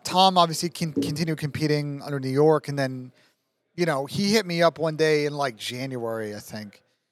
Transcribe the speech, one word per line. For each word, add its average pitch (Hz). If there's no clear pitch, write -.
Tom 185
obviously 170
con-, 160
continued 156
competing 147
under 143
New 131
York, 147
and 143
then, 131
you 170
know, 143
he 202
hit 214
me 170
up 165
one 156
day 151
in, 147
like, 139
January, 117
I 104
think. 107